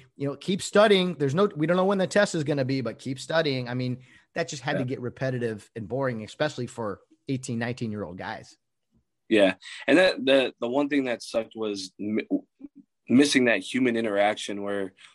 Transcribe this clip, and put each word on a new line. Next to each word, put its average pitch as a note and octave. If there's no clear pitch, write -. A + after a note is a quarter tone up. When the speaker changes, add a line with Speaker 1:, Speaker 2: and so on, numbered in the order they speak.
Speaker 1:
you C#3
know, C#3+
keep F#3
studying. G3
There's C#3
no, G3+
we D#3
don't F3
know F#3
when G3
the F#3
test G3+
is D#3
gonna C#3+
be, C3+
but A2+
keep C3
studying." C#3+
I A#2+
mean, B2+
that E3+
just D3
had D3+
Speaker 2:
Yeah. -
Speaker 1:
to -
get B2
repetitive A#2+
and A2
boring, A#2+
especially C3
for G#2
eighteen, C3
nineteen-year-old G#2+
guys. F#2+
Speaker 2:
Yeah. G2+
And C#3
that, F3+
the, C3
the A#2+
one C#3
thing C#3+
that A#2+
sucked A2+
was G2+
m-, G#2+
missing C3
that A2
human B2
interaction G2+
where G2+